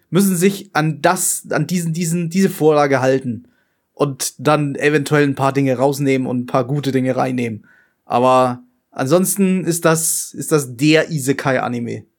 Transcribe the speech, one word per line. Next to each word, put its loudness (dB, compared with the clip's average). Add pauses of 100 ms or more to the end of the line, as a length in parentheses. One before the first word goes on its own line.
müssen 2
sich 0
an 0
das, 0
an 0
diesen, -4
diesen, -4
diese 2
Vorlage 2
halten. 0 (460)
Und -4
dann 0
eventuell 2
ein 0
paar 0
Dinge 2
rausnehmen 0
und -2
ein -6
paar -4
gute -4
Dinge 0
reinnehmen. -4 (400)
Aber 2 (320)
ansonsten 0
ist -2
das, -2
ist -8
das -2
der 2
Isekai-Anime. -4 (160)